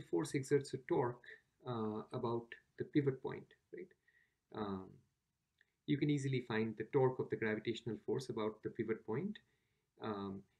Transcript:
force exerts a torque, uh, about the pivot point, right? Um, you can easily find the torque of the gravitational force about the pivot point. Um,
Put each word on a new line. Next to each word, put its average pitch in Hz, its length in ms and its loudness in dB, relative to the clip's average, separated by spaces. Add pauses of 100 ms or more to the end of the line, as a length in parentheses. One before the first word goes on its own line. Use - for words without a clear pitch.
(120)
force 165 240 0
exerts 139 400 2
a - 20 -2 (100)
torque, - 380 0 (420)
uh, 110 360 -2 (100)
about 117 320 -2 (320)
the - 80 -2
pivot 135 380 2
point, - 240 -6 (280)
right? - 120 -10 (680)
Um, 98 320 -2 (1000)
you 147 100 4
can 147 140 4
easily 135 360 0
find 110 300 2
the 113 60 -2 (100)
torque 131 240 6
of - 140 0
the 107 60 0
gravitational 110 680 0
force 123 240 -2
about 107 340 -2
the 143 60 -2
pivot 110 340 -2
point. 170 360 -2 (600)
Um, 98 440 -4 (160)